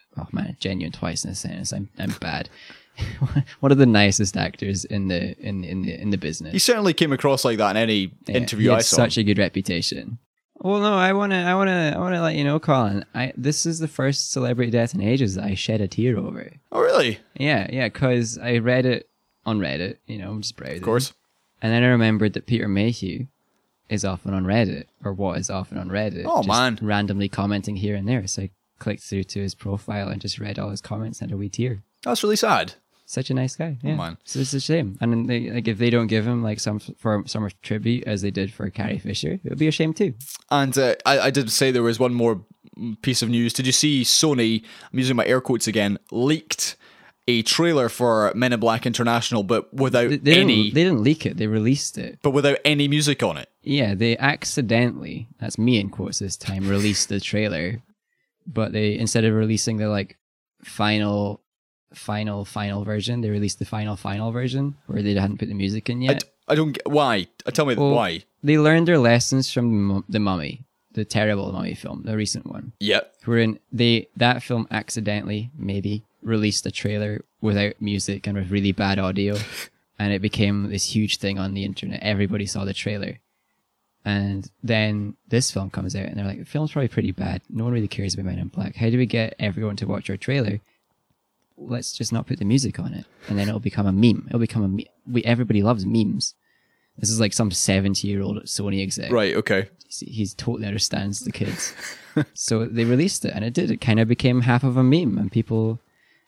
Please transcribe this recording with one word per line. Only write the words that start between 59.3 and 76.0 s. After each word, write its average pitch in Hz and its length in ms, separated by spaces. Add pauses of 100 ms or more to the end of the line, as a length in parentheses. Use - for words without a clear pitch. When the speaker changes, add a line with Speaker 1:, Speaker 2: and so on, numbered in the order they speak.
Speaker 1:
releasing 110 440
the, 107 120
like, 101 280 (460)
final, 104 800 (520)
final, 104 520
final 101 380
version, 107 380
they 110 80
released 104 300
the - 60
final, 107 300
final 104 360
version 131 440 (120)
where 104 160
they 101 100
hadn't 98 240
put - 120
the 101 40
music 101 360
in 123 120
Speaker 2:
I 127 40
Speaker 1:
yet. 131 160
Speaker 2:
d-, - 40 (220)
I 147 80
don't 156 160
get, - 180
why? 127 380 (180)
Uh, - 60
tell 156 160
me 123 80
Speaker 1:
Well, 139 160
Speaker 2:
why. 95 320 (180)
Speaker 1:
they 147 160
learned 160 300
their 170 100
lessons 120 540
from 120 180
the 110 80 (160)
Mu-, 98 160
the 110 100
Mummy, 92 460 (280)
the 107 120
terrible 104 460
Mummy 90 240
film, - 300
the 110 120
recent - 300
one. - 320
Speaker 2:
Yep. 101 340 (120)
Speaker 1:
Wherein 113 340 (120)
they, 117 360 (100)
that 123 240
film 117 300
accidentally, 107 840
maybe, 101 480 (200)